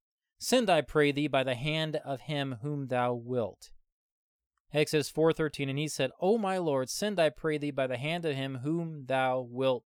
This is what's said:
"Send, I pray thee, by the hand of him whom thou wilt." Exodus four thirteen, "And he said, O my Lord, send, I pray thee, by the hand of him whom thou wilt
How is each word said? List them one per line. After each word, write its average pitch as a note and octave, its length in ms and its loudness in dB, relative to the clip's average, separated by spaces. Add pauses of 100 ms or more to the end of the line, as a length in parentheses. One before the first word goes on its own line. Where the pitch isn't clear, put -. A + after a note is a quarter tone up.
(380)
"Send, A#3 320 2
I D#3+ 100 6
pray C#3+ 320 4
thee, C#3+ 140 0
by C3+ 160 2
the B2+ 120 -2
hand D#3 420 -2
of C#3 260 -6
him C#3 400 -4
whom C#3+ 240 -4
thou B2 260 2
wilt." A#2+ 600 -4 (1000)
Exodus D3+ 380 2
four D#3+ 220 4
thirteen, C#3+ 360 -4
"And C3+ 100 -2
he D3+ 100 -2
said, C3+ 300 -2
O G3+ 200 4
my F#3+ 180 0
Lord, C#3 320 0
send, G3+ 300 -2
I D#3 120 4
pray D3+ 280 -2
thee, D3 140 -4
by C3+ 140 0
the B2+ 120 -2
hand E3 260 -4
of D3 120 0
him C3+ 220 -4
whom D#3 480 -4
thou C3 340 2
wilt B2 500 0